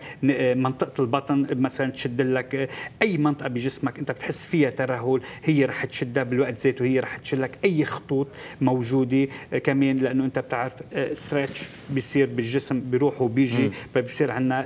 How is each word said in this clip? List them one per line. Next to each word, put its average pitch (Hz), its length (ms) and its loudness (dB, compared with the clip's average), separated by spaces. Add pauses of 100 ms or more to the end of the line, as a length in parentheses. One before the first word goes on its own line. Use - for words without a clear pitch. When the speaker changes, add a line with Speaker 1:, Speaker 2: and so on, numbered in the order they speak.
(240)
Speaker 1:
ن-، 135 80 6
آه، 127 220 2
منطقة 131 480 0
البطن، 139 500 0
مثلًا 131 400 0
تشد 127 300 -2
لك، 127 340 0
آه، 135 120 -2 (340)
أي 208 160 4
منطقة 147 300 2
بجسمك 127 520 -2
أنت 135 120 -4
بتحس - 340 -6
فيها 147 240 4
ترهل، 127 520 0 (220)
هي 143 220 4
رح - 200 -2
تشدها 127 380 -2
بالوقت 123 380 0
ذاته، 123 240 2
هي 127 140 4
رح - 180 -4
تشيل 131 240 -4
لك 127 240 -6
أي 160 200 2
خطوط 139 420 -2 (340)
موجودة، 127 640 2 (260)
آه، 127 40 0
كمان 135 400 2
لأنه 131 280 2
أنت 131 140 -2
بتعرف، 127 340 -2 (200)
آه، 143 200 -2
ستريتش - 480 -4 (280)
بيصير 135 400 2
بالجسم، 120 500 -2
بيروح 127 420 0
وبيجي، 123 420 2
Speaker 2:
مم. - 80 2 (240)
Speaker 1:
فبصير 127 360 0
عندنا 131 340 0